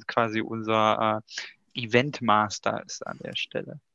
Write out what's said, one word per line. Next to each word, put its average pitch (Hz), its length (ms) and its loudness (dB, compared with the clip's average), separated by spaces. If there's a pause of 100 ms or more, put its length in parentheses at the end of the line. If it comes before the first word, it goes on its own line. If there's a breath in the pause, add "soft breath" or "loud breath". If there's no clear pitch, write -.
quasi 110 340 0
unser, 110 800 2 (520 loud breath)
äh, - 80 -8
Eventmaster 107 1040 2
ist - 200 -12
an 50 160 -12
der - 140 -12
Stelle. - 440 -8 (140)